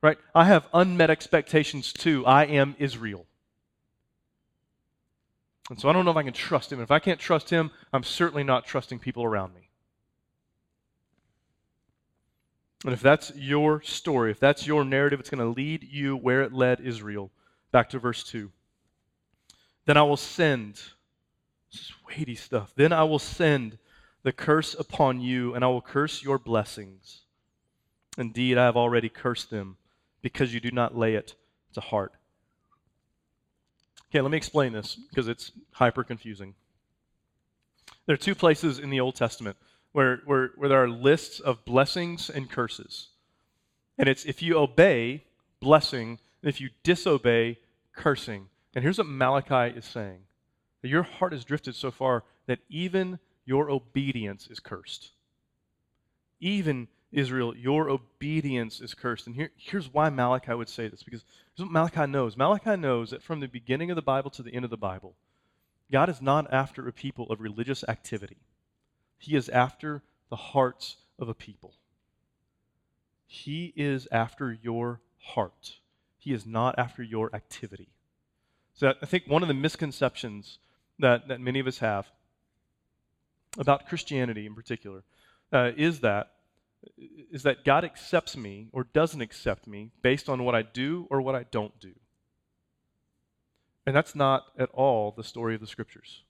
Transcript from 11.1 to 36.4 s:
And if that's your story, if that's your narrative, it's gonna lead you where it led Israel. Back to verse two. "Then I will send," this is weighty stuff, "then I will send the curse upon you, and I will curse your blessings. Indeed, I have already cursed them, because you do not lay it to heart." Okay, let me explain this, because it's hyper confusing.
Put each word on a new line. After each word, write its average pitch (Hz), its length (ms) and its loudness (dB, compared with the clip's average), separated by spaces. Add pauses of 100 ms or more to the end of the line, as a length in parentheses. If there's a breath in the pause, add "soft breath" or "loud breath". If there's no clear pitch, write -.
And 131 80 0
if 113 80 -6
that's 139 340 4
your 147 460 2
story, 123 480 0
if 104 100 -4
that's 143 280 2
your 147 180 2
narrative, 139 340 2
it's - 120 -12
gonna 127 140 -2
lead 135 380 -4
you 139 320 -4
where 127 280 2
it 131 100 -4
led 127 260 2
Israel. 104 520 -8 (400)
Back 120 180 6
to 135 80 -8
verse 117 260 -4
two. 104 280 -10 (1300 soft breath)
"Then 147 120 6
I 147 60 8
will 147 120 4
send," 131 600 -2 (960)
this - 100 -18
is - 120 -18 (140)
weighty 131 280 -8
stuff, 110 400 -4
"then 156 180 6
I 160 100 6
will 156 140 2
send 131 640 0 (420 soft breath)
the 131 100 0
curse 156 440 0
upon 131 460 0
you, 123 340 -2
and 123 80 0
I 127 60 4
will 123 120 0
curse 147 400 -2
your 139 160 -2
blessings. 104 840 -6 (960)
Indeed, 123 380 0
I 123 80 6
have 117 100 4
already 120 340 2
cursed - 420 -6
them, 98 260 -8 (460)
because 127 280 -2
you 117 80 -4
do 120 120 -6
not 120 260 -2
lay 113 160 2
it - 220 -6 (380)
to 113 80 -10
heart." 101 320 -2 (2000)
Okay, 147 120 4
let 135 100 2
me 156 60 0
explain 139 360 0
this, 107 220 -8
because - 320 -4
it's - 240 -8 (220)
hyper 123 300 2
confusing. 101 520 -14 (1500 soft breath)